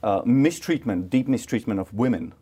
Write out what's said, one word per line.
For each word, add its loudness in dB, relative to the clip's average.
uh, 0
mistreatment, 0
deep 0
mistreatment -2
of -8
women. -2